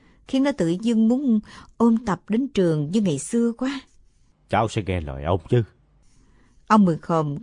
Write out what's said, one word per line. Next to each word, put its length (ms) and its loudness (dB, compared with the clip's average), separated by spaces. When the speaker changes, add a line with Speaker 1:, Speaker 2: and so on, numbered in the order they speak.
Speaker 1:
khiến 160 0
nó 80 2
tự 160 -2
dưng 260 2
muốn 320 2
ôn 280 4
tập 240 -4
đến 180 0
trường 440 0
như 100 0
ngày 180 0
xưa 380 -2
quá. 240 -6
Speaker 2:
Cháu 180 0
sẽ 180 -4
nghe 160 -4
lời 220 -10
ông 260 0
chứ. 140 2
Speaker 1:
Ông 180 4
Mười 120 0
Khòm 460 -2